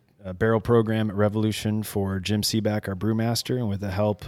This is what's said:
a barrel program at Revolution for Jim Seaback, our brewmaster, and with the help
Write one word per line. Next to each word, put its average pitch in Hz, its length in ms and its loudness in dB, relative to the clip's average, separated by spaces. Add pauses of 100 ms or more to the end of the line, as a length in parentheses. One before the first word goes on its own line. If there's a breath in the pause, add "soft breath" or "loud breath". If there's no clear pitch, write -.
(240)
a 95 100 -8
barrel 113 260 2
program 110 500 2
at 95 60 -8
Revolution 107 680 0
for 98 380 -2
Jim 104 220 0
Seaback, 107 460 0
our 98 60 -4
brewmaster, 113 640 0
and 120 120 -2
with 98 120 -2
the 101 100 -4
help 104 380 0